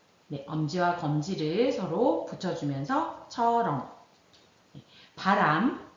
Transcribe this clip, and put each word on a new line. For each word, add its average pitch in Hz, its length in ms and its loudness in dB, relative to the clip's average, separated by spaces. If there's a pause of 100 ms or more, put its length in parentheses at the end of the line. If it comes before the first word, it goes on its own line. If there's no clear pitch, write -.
(300)
네, 139 180 -8
엄지와 175 500 0
검지를 156 760 0
서로 214 540 0
붙여주면서 160 1040 -4
처럼. 233 600 0 (840)
네, - 100 -18 (320)
바람. 190 680 2 (120)